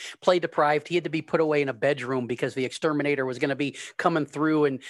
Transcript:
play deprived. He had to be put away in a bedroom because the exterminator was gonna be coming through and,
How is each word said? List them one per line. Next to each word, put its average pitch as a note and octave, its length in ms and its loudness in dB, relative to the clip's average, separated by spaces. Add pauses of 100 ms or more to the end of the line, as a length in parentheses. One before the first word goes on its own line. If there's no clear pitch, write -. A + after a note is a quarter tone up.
(220)
play F#3 160 6
deprived. D3+ 500 2
He E3 60 -8
had E3+ 120 2
to E3 40 -4
be D#3 140 -4
put D#3+ 180 0
away D3+ 220 2
in C#3 60 -2
a C3 40 -4
bedroom B2+ 540 -2
because B2 260 -2
the C3 100 -2
exterminator C#3+ 600 0
was B2 140 -6
gonna C#3+ 160 0
be C#3 200 -4 (220)
coming E3 300 2
through D#3 380 2
and, C3+ 140 0 (100)